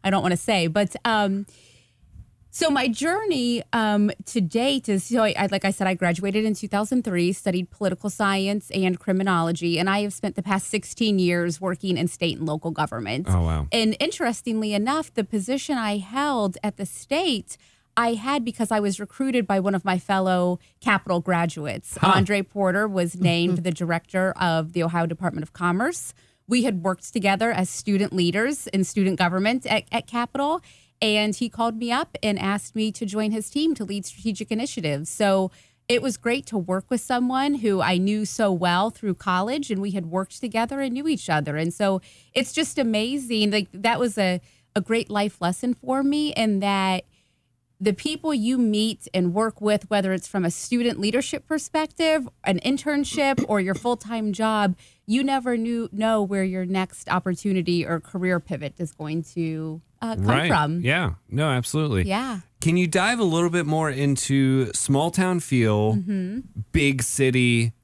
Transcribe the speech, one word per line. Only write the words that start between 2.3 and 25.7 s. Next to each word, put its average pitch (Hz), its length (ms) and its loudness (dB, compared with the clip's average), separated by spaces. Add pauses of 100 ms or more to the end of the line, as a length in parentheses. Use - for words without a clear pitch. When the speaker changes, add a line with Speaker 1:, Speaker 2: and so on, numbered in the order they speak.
Speaker 1:
so 320 200 0
my 262 160 2
journey, 269 840 0
um, 208 400 2 (140)
to 233 140 -2
date 233 480 0
is, 196 140 2
so 226 220 2
I, 208 120 2
I, 196 140 0
like 196 140 -2
I 196 80 2
said, 190 160 0
I 190 60 2
graduated 190 500 0
in 214 100 2
two 202 140 -8
thousand 214 340 0
three, 180 300 2
studied 180 400 -2
political 196 380 -2
science 196 600 0
and 185 300 0
criminology, 170 760 0
and 185 140 0
I 202 120 2
have 202 120 -4
spent - 220 -4
the 190 60 -4
past 196 260 0
sixteen 214 500 0
years 175 420 2
working 180 380 -2
in 170 80 0
state - 320 -2
and 160 80 -4
local 156 240 -4
government. 113 580 -4
Speaker 2:
Oh, 90 140 4
wow. 80 300 0
Speaker 1:
And 220 260 2
interestingly 226 760 -2
enough, 262 400 -2
the 220 120 -2
position 247 540 -2
I 208 180 0
held 214 640 -2
at 208 140 -4
the 202 100 -6
state, 294 680 -2 (400)
I 233 180 2
had 247 300 -2
because 226 260 -4
I 220 80 2
was 202 220 0
recruited 247 480 -2
by 196 100 2
one 196 160 0
of 185 100 -2
my 185 140 0
fellow 180 600 0 (200)
Capital 190 380 0
graduates. 170 840 -2
Speaker 2:
Huh. 190 140 6
Speaker 1:
Andre 196 280 2
Porter 196 440 0
was 180 300 -2
named 175 420 2
Speaker 2:
<laughs> 170 60 -4
Speaker 1:
the 180 80 0
director 175 680 -2
of 165 340 0
the 170 100 0
Ohio 170 220 0
Department 165 360 -4
of 156 100 -12
Commerce. 190 600 -2 (320)